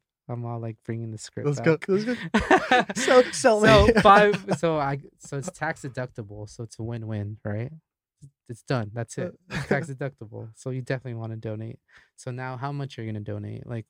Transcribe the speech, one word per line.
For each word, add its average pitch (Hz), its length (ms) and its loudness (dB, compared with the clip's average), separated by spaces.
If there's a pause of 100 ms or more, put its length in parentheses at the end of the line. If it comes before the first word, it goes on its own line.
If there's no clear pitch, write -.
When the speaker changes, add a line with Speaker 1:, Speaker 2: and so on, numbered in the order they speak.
(280)
Speaker 1:
I'm 120 180 -8
all, 117 140 -8
like, 113 240 -10
bringing 113 280 -4
the 110 60 -12
script - 320 -6
Speaker 2:
Let's 135 80 -2
Speaker 1:
out. 151 180 2
Speaker 2:
go. - 20 -20 (100)
Let's 202 160 0
go. 240 120 -4 (180)
Speaker 1:
<laughs> - 600 2
Speaker 2:
Sell, 254 380 6
sell 220 280 4
Speaker 1:
So 214 300 8
Speaker 2:
me. - 60 4
<laughs> 202 60 6
Speaker 1:
five, 208 480 8
so 165 280 0
I, 139 240 -4 (160)
so - 200 -10
it's 139 120 -8
tax 160 320 -8
deductible. 110 680 -10
So - 160 -14
it's - 140 -14
a 113 60 -10
win-win, 110 600 -6
right? 110 280 -6 (760)
It's 117 140 -16
done. 113 320 -4
That's 117 240 -8
it. 180 160 -8 (160)
It's 147 140 -6
Speaker 2:
<laughs> - 0 -
Speaker 1:
tax 143 260 -2
deductible. 113 680 -12
So - 140 -10
you 127 120 -6
definitely 127 380 -8
wanna 113 160 -10
donate. 113 440 -12 (360)
So - 140 -14
now 127 260 -10
how 143 160 -8
much 139 260 -10
are 117 40 -10
you 110 100 -8
gonna 104 120 -8
donate? 104 420 -10
Like, 117 240 -10